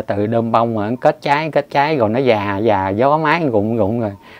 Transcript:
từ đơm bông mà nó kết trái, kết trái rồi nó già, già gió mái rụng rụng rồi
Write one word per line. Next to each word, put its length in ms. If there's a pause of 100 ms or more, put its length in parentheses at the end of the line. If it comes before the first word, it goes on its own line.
từ 200
đơm 260
bông 220
mà 160
nó 100
kết 200
trái, 300
kết 200
trái 260
rồi 120
nó 100
già, 400
già 300
gió 300
mái 340
rụng 240
rụng 240
rồi 120 (280)